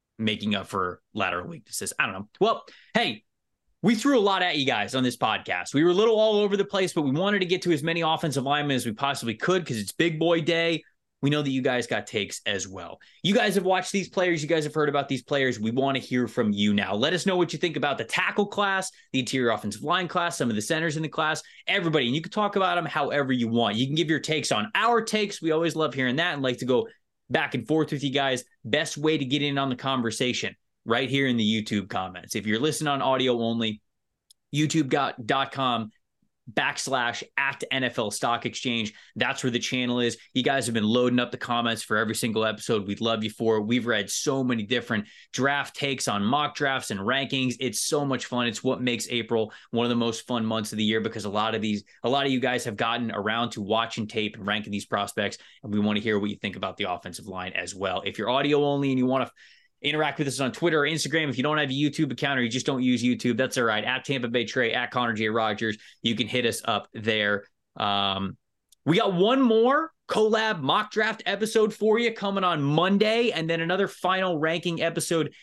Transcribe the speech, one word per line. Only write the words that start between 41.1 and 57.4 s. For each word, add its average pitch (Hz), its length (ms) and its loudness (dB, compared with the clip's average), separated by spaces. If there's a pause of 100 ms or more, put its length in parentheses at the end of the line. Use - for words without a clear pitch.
up 123 120 0
the - 80 -8
comments 117 440 -2
for 110 140 -2
every 110 180 0
single 110 300 0
episode. 107 420 -2
We'd 101 140 -6
love 113 240 0
you 107 60 -4
for 113 260 0
it. 107 60 0
We've 113 240 0
read 104 240 0
so 135 340 0
many 120 180 0
different 110 440 -2 (260)
draft 139 420 0
takes 139 320 -2
on 101 160 0
mock 139 320 0
drafts 135 360 -2
and 101 100 -4
rankings. 131 600 0
It's 120 200 -2
so 147 240 0
much 131 220 -2
fun. 123 200 -2
It's 113 160 -4
what 127 200 -2
makes 120 260 -2
April 113 460 -2 (160)
one 117 160 2
of 123 40 0
the 120 60 2
most 117 300 -2
fun 117 180 -2
months 110 280 -2
of 110 40 -6
the 110 80 0
year 110 160 2
because 107 240 -6
a 104 60 -4
lot 107 240 0
of 107 80 -2
these, 104 200 -2 (200)
a 117 80 0
lot 139 160 2
of 139 60 2
you 127 80 0
guys 123 240 0
have 107 120 -6
gotten 117 340 -2
around 110 420 -2
to 110 100 -6
watching 110 440 0
tape 107 300 -4
and 104 100 -8
ranking 104 240 -2
these 101 140 -4
prospects, 101 540 -2 (240)
and 104 100 -8
we 104 80 2
wanna 104 200 2
hear 107 180 0
what 101 100 0
you 101 80 -6
think 95 200 -6
about 95 200 -6
the 104 80 -4
offensive 87 420 -8
line 92 280 -8